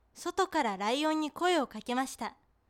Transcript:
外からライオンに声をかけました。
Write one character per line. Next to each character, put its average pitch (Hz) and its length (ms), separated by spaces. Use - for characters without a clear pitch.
外 370 360
か 311 140
ら 208 120
ラ 202 160
イ 285 140
オ 311 60
ン 311 100
に 302 100
声 349 280
を 254 80
か 220 120
け 240 160
ま 262 100
し - 120
た。 - 180